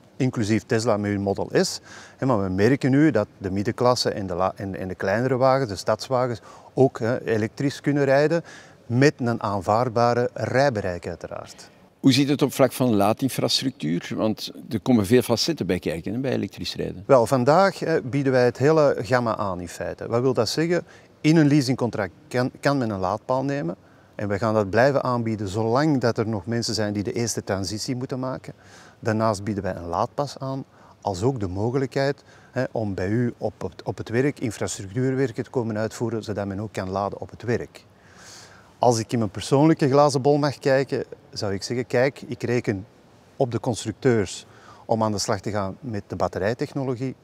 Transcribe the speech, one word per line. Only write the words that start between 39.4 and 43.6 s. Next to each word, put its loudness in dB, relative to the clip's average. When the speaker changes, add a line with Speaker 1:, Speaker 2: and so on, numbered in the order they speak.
Speaker 1:
glazen 4
bol 4
mag -2
kijken, 0
zou -4
ik -6
zeggen, -6
kijk, 0
ik -10
reken -2
op 0
de -2